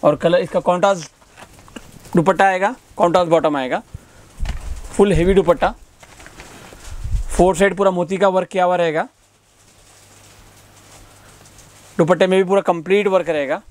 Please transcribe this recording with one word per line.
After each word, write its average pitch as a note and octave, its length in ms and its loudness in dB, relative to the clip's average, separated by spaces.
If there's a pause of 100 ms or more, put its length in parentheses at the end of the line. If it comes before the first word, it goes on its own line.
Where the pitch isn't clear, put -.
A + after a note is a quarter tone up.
और D3 140 4
color F3 220 2
इसका F#3 220 -2
कॉन्ट्रास्ट - 1600 -6
दुपट्टा F#3+ 280 2
आएगा, G3 300 0 (220)
contrast E3+ 340 2
bottom D#3+ 260 2
आएगा, C#3 260 -4 (1080)
Full G3+ 200 4
heavy F3 220 2
दुपट्टा, F3+ 400 0 (1500)
Four F3 280 2
side F#3 200 2
पूरा G3 140 2
मोती F3+ 260 -4
का F#3+ 140 2
work F#3 180 -2
किया F#3 160 -2
हुआ F3+ 120 0
रहेगा, E3+ 300 -2 (3000)
दुपट्टे F3+ 280 4
में F#3 120 2
भी G3 60 2
पूरा G3 180 2
complete F#3 460 0
work F3 200 0
रहेगा। D3+ 420 -4